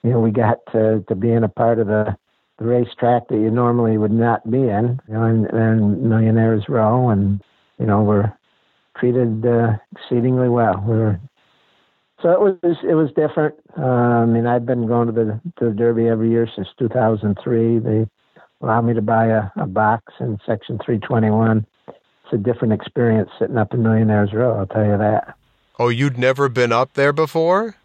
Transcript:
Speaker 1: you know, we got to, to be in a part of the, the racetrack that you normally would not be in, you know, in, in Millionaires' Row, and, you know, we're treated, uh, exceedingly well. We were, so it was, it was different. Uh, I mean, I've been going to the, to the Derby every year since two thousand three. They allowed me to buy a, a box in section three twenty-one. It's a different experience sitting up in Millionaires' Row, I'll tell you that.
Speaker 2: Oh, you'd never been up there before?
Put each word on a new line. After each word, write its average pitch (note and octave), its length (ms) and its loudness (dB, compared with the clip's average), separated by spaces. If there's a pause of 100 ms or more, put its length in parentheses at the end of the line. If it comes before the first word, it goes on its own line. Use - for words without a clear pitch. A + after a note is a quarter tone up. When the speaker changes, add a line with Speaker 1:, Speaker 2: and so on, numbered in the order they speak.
Speaker 1:
you A#2 80 2
know, A#2+ 80 2
we A2+ 100 2
got A2+ 300 0 (140)
to, A2 340 2
to A2 80 -2
be A2 160 0
in A#2 140 2
a G2+ 40 0
part A2+ 300 0
of G#2+ 80 0
the, G#2+ 280 -2 (440)
the A2 60 -6
racetrack A#2+ 640 0
that A#2+ 80 -2
you A2 120 0
normally A#2+ 480 2
would G#2+ 140 0
not A2+ 400 0
be B2+ 80 0
in, A#2+ 480 0
you G#2+ 60 -12
know, A2+ 100 -2
in, A2+ 220 2 (100)
in A2 540 0
Millionaires' A2+ 580 2
Row, B2 420 2
and, G2+ 320 0 (380)
you - 60 -2
know, G#2+ 180 2
we're G#2 280 2 (680)
treated, A#2+ 480 0
uh, A#2 280 2 (220)
exceedingly B2+ 540 0
well. A2 380 0
We A2+ 100 0
were, G#2+ 220 0 (1000)
so E3+ 120 2
it F#3 80 2
was, F3+ 420 0
it E3 140 0
was D#3 200 2
different. D3+ 380 0 (240)
Uh, D3 80 -4
I A#2+ 400 2
mean, A#2 220 0
I've A#2+ 180 0
been A#2+ 220 -2
going A#2 180 2
to A#2 80 -4
the, A2 260 -2 (200)
to A#2+ 60 -2
the A2 100 0
Derby A2+ 320 0
every A2+ 240 0
year A#2 240 0
since G2 120 -8 (120)
two A2+ 100 0
thousand A2 540 0
three. A#2 340 0
They A2 300 0 (520)
allowed A2+ 260 0
me A#2 100 0
to A2 80 -2
buy A2+ 240 2
a, G#2+ 280 0
a D#3 120 -4
box G#2+ 520 -2
in A2+ 240 -6
section G#2+ 400 -6
three A#2+ 140 -2
twenty-one. A2 680 0 (240)
It's - 460 -14
a A#2 40 -2
different A2 360 -2
experience A2 640 -2
sitting A#2+ 220 -4
up G#2+ 120 -2
in A#2+ 120 -2
Millionaires' G#2+ 500 2
Row, A2+ 240 0
I'll A2 80 -4
tell G#2+ 180 -2
you G#2 140 0
that. G#2+ 380 -2 (420)
Speaker 2:
Oh, A#2+ 120 0
you'd B2 280 -2
never C3 320 0
been A#2+ 220 0
up B2 240 0
there C#3+ 180 2
before? E3 720 0